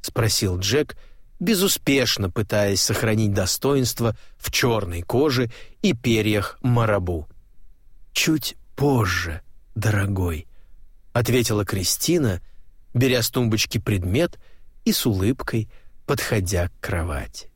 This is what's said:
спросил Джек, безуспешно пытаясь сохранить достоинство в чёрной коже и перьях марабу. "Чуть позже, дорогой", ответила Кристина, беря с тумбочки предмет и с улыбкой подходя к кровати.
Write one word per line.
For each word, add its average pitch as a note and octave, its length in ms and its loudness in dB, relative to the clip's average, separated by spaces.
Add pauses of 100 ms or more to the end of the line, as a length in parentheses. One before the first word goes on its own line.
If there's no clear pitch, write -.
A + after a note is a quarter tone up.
спросил G2 540 0
Джек, A2 380 0 (440)
безуспешно C#3+ 880 2
пытаясь G2+ 520 0
сохранить A2 500 2
достоинство A#2 840 0 (200)
в - 140 -8
чёрной G2 520 0
коже B2+ 480 2 (320)
и F#3 120 4
перьях G#2+ 680 0
марабу. G2+ 640 2 (880)
"Чуть - 440 0 (200)
позже, G#2 640 0 (340)
дорогой", G2 720 0 (680)
ответила A#2 520 2
Кристина, G2 760 0 (500)
беря B2 300 4
с - 80 -2
тумбочки A2 480 0
предмет G#2 600 0 (460)
и A3 80 2
с - 140 0
улыбкой A2 640 0 (360)
подходя F#2+ 640 0
к - 120 -10
кровати. D#2+ 760 -6